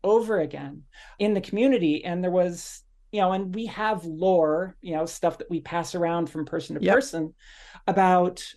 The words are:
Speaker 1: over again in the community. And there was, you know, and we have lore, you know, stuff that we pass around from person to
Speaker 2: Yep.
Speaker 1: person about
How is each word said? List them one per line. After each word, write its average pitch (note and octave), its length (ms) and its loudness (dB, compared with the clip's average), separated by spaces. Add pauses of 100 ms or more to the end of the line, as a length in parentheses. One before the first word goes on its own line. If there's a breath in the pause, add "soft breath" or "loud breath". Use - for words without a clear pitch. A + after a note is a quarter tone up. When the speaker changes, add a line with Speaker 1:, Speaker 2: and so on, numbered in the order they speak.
Speaker 1:
over G#3+ 340 2
again C#3+ 460 -6 (340 loud breath)
in G#3 160 2
the G3 60 0
community. G3+ 640 2
And F3 180 -4
there F3+ 80 0
was, F3+ 540 -2 (260)
you G#3 120 0
know, F#3 100 4
and F#3+ 220 -4
we A3+ 120 -6
have G#3 380 -2
lore, E3+ 800 2
you E3+ 120 -6
know, D#3+ 120 -2
stuff - 320 -2
that - 100 -12
we E3 140 -4
pass E3+ 320 -6
around E3+ 340 0
from D#3 160 -8
person D#3+ 320 -6
to - 80 -4
Speaker 2:
Yep. F#3+ 100 6
Speaker 1:
person E3 400 -2 (520 loud breath)
about F#3 580 4 (120)